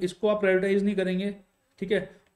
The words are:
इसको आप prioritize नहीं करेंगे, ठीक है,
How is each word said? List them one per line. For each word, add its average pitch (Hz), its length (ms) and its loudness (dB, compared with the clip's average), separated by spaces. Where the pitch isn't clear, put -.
इसको 180 240 -2
आप 208 120 0
prioritize 196 440 2
नहीं 202 120 0
करेंगे, 185 340 -2
ठीक 196 120 -4
है, 190 80 2